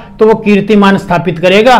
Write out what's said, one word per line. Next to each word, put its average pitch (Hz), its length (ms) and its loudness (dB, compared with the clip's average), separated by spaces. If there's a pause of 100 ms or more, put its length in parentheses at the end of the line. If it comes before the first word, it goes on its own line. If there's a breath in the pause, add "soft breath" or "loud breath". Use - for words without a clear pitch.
(200 loud breath)
तो 220 80 2
वो 226 80 2
कीर्तिमान 202 640 0
स्थापित 170 420 -6
करेगा। 202 400 0